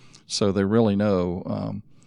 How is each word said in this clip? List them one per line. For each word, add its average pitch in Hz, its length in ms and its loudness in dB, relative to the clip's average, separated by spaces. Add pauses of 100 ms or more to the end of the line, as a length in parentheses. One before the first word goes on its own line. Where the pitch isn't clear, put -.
(260)
So - 240 0
they 98 140 2
really 107 320 2
know, 95 480 0
um, 104 380 -8 (240)